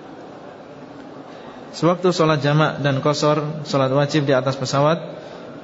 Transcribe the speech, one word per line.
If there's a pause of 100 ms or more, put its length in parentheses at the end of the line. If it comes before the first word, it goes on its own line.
(1800)
Sewaktu
sholat
jamak
dan
qasar,
sholat
wajib
di
atas
pesawat, (680)